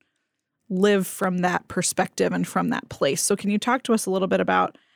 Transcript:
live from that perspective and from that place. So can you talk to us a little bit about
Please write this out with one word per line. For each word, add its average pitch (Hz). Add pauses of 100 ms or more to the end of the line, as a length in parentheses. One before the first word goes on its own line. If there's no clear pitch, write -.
(680)
live 190
from 185
that 180
perspective -
and 180
from 175
that -
place. -
So 202
can 196
you 208
talk 247
to 233
us 214
a 190
little 190
bit 185
about 185 (200)